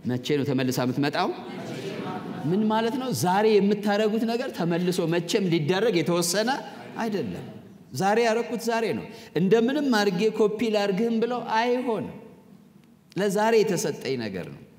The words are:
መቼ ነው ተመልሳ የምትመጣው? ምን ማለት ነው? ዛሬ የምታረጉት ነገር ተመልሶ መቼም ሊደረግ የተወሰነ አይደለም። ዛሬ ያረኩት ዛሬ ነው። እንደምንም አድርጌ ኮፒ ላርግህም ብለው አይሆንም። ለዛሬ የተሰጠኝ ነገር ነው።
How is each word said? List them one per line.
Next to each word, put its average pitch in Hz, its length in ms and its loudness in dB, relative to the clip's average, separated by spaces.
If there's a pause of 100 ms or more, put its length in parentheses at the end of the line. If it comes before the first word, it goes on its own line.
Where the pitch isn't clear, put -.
መቼ 123 260 -4
ነው 139 120 2
ተመልሳ 127 360 0
የምትመጣው? 143 480 0 (1160)
ምን 180 200 0
ማለት 226 320 0
ነው? 262 200 -4
ዛሬ 180 340 2
የምታረጉት 208 720 2
ነገር 233 260 -2
ተመልሶ 175 560 0
መቼም 170 400 0
ሊደረግ 180 500 2
የተወሰነ 180 540 2 (460)
አይደለም። 185 480 -6 (480)
ዛሬ 196 280 2
ያረኩት 233 420 0
ዛሬ 226 300 0
ነው። 98 120 -4 (320)
እንደምንም 233 580 4
አድርጌ 202 280 2 (100)
ኮፒ 208 260 2 (120)
ላርግህም 208 480 2
ብለው 240 220 0 (120)
አይሆንም። 240 640 0 (1000)
ለዛሬ 208 400 2
የተሰጠኝ 170 600 2
ነገር 95 300 -6
ነው። 69 140 -16 (160)